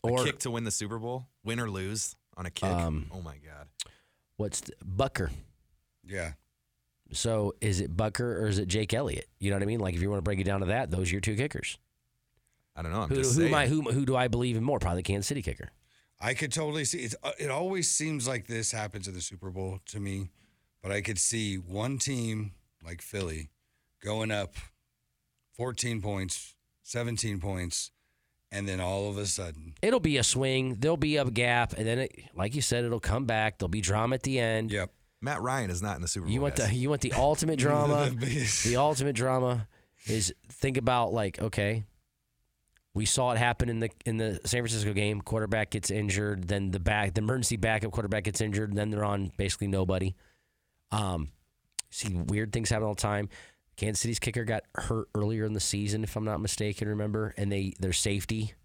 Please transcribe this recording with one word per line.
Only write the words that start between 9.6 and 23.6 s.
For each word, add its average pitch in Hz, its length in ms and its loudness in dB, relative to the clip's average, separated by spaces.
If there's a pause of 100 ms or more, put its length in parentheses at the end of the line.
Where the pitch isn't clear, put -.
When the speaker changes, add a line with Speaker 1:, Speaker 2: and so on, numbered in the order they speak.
Speaker 1:
I 101 40 2
mean? 113 140 0
Like, 92 140 0
if 87 80 0
you 98 80 2
wanna 98 120 0
break 101 160 2
it 95 60 2
down 98 160 2
to 95 60 0
that, 107 240 0
those 92 200 2
are - 20 2
your 98 80 0
two 107 160 0
kickers. - 420 -4 (1000)
Speaker 2:
I 85 60 -8
don't 82 100 -4
know. 107 100 -2
I'm 85 60 -2
Speaker 1:
Who, 135 80 2
Speaker 2:
just 123 180 4
Speaker 1:
who 165 80 6
Speaker 2:
saying. - 100 6
Speaker 1:
am 151 60 6
I, 139 80 4
who, 156 160 2
who 131 240 0
do 131 80 2
I 127 140 4
believe 120 280 2
in 113 60 2
more? 131 160 2
Probably 87 220 0
the - 20 -6
Kansas 98 240 0
City 143 160 -4
kicker. - 300 -6 (480)
Speaker 3:
I 117 140 0
could 147 180 -2
totally 151 320 -2
see. 151 160 -2
It's, 120 220 -6
uh, - 160 -4
it 147 120 -4
always 180 400 -2
seems 151 380 0
like 123 180 -4
this 113 260 -2
happens 104 360 -6
in 95 60 -8
the 90 60 -8
Super 95 300 -10
Bowl 95 360 -6
to 104 140 -10
me, 98 300 -6 (520)
but 95 100 -6
I 104 80 0
could 101 180 -4
see 107 380 0
one 101 420 -4
team 113 540 -2 (320)
like 85 180 -12
Philly 80 480 -6 (520)